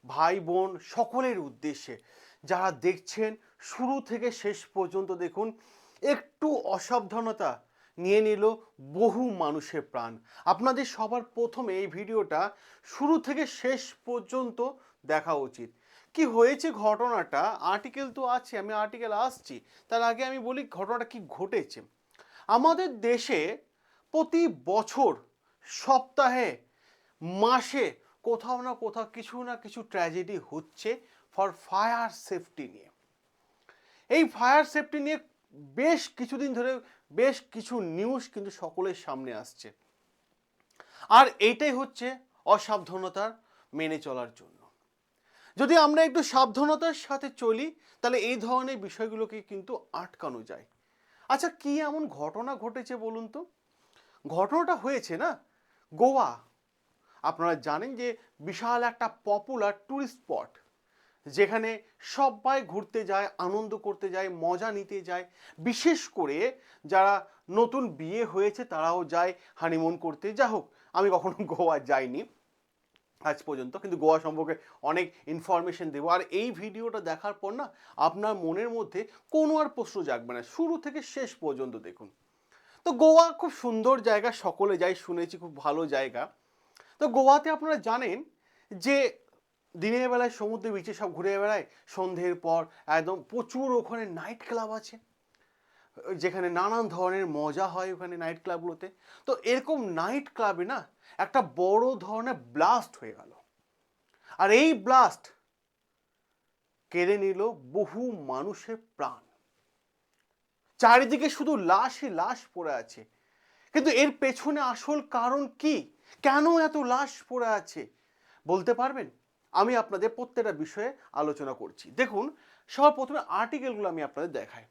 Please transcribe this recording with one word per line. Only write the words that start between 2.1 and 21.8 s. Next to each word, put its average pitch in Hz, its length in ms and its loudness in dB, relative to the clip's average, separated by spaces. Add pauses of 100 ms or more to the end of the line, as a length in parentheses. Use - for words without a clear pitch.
যারা 185 260 0 (160)
দেখছেন 202 460 -2 (400)
শুরু 254 240 -2 (140)
থেকে 226 180 -4 (140)
শেষ 202 180 -6 (160)
পর্যন্ত 190 340 -4 (140)
দেখুন। 202 240 -4 (560)
একটু - 440 -2 (280)
অসাবধানতা 220 760 -2 (460)
নিয়ে 196 300 4
নিল 208 160 2 (560)
বহু 226 240 4 (200)
মানুষের 151 480 -4
প্রাণ। 117 200 -6 (400)
আপনাদের 247 340 2 (100)
সবার 220 280 -4 (120)
প্রথমে 233 360 -4 (100)
এই 196 60 -4 (100)
ভিডিওটা 190 440 -2 (460)
শুরু 294 280 2 (120)
থেকে 285 160 -2 (180)
শেষ 262 200 0 (260)
পর্যন্ত 240 520 -6 (520)
দেখা 156 220 0 (140)
উচিত। 117 220 -14 (460)
কি 320 80 4 (120)
হয়েছে 269 320 6 (180)
ঘটনাটা, 214 560 0 (320)
আর্টিকেল 262 340 -6 (100)
তো 269 40 -6 (140)
আছে, 247 260 -6
আমি 214 120 -8 (100)
আর্টিকেল 226 280 -6 (140)
আসছি, 254 300 -8 (340)
তার 233 200 2
আগে 233 200 -2
আমি 269 180 -8
বলি 254 140 -6 (160)
ঘটনাটা 226 360 -4
কি 240 60 -14 (180)
ঘটেছে। 185 440 -4 (720)